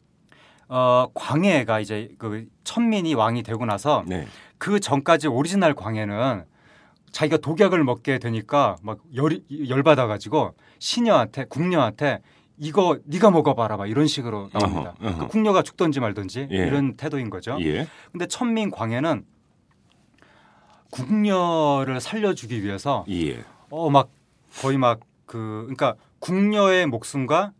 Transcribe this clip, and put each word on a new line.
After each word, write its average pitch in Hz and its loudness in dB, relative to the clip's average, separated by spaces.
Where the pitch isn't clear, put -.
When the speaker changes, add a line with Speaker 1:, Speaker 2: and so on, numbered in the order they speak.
Speaker 1:
어, 127 4
광해가 135 2
이제 107 -6
그 110 -8
천민이 208 0
왕이 117 2
되고 113 -6
나서 113 0
Speaker 2:
네. 87 -6
Speaker 1:
그 202 0
전까지 156 2
오리지널 151 2
광해는 107 -4
자기가 156 0
독약을 165 2
먹게 123 -2
되니까 113 0
막 104 -10
열이, 156 0
열받아가지고 127 2
시녀한테, 151 0
궁녀한테 139 -2
"이거 156 0
네가 175 6
먹어봐라." 117 2
막 101 -6
이런 131 2
식으로 117 -4
나옵니다. 90 -2
Speaker 2:
어허, 110 -4
어허. 82 -4
Speaker 1:
그 - -6
궁녀가 208 2
죽든지 156 -2
말든지 104 -6
Speaker 2:
예. 95 0
Speaker 1:
이런 139 0
태도인 135 -6
거죠. 98 -8
Speaker 2:
예. 85 -2
Speaker 1:
근데 175 -6
천민 226 -2
광해는 117 -4
궁녀를 156 0
살려주기 127 -4
위해서 101 -4
Speaker 2:
예. 73 -4
Speaker 1:
어, 160 -4
막 139 6
거의 135 0
막 120 4
그, 110 -8
그러니까 127 -2
궁녀의 190 2
목숨과 143 -2